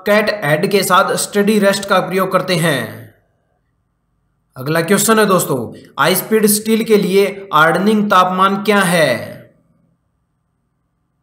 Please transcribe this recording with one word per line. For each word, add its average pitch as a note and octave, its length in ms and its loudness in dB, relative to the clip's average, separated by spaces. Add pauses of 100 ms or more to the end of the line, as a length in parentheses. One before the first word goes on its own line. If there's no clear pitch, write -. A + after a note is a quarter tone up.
कैट G#3+ 380 0
हेड D#3 260 0
के G3+ 120 2
साथ F#3 340 2
स्टडी G#3 420 0
रेस्ट G3 300 0
का F#3+ 120 0
प्रयोग F#3 320 -4
करते F3+ 240 -2
हैं। A2+ 580 -4 (1400)
अगला D3 240 -4
क्वेश्चन G3+ 380 2
है G#3+ 80 2
दोस्तों, D3 540 -2 (180)
हाई D#3+ 160 2
स्पीड G#3+ 320 0
स्टील G#3+ 380 0
के A3 120 2
लिए F#3+ 300 2 (280)
हार्डनिंग F#3+ 560 2
तापमान F#3+ 540 2
क्या G#3 160 2
है? D#3 560 0 (1900)